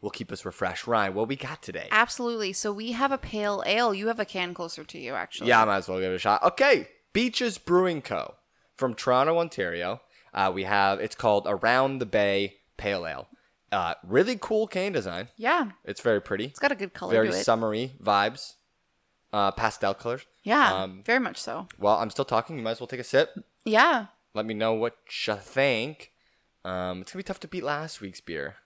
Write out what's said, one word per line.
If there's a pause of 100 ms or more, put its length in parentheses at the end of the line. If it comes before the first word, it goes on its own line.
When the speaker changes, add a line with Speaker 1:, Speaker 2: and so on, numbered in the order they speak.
Speaker 1:
will
keep
us
refreshed.
Ryan,
what
we
got
today?
Speaker 2:
Absolutely.
So
we
have
a
pale
ale.
You
have
a
can
closer
to
you,
actually.
Speaker 1:
Yeah,
I
might
as
well
give
it
a
shot.
Okay. (240)
Beaches
Brewing
Co. (420)
from
Toronto,
Ontario. (320)
Uh,
we
have,
it's
called
Around
the
Bay (200)
Pale
Ale. (440)
Uh, (100)
really
cool
can
design. (100)
Speaker 2:
Yeah. (140)
Speaker 1:
It's
very
pretty.
Speaker 2:
It's
got
a
good
color
Speaker 1:
Very
Speaker 2:
to
it.
Speaker 1:
summery (100)
vibes. (800)
Uh,
pastel
colors. (160)
Speaker 2:
Yeah,
Speaker 1:
Um,
Speaker 2:
very
much
so. (100)
Speaker 1:
Well,
I'm
still
talking.
You
might
as
well
take
a
sip. (360)
Speaker 2:
Yeah. (260)
Speaker 1:
Let
me
know
what (320)
you
think. (520)
Um,
it's
gonna
be
tough
to
beat
last
week's
beer. (100)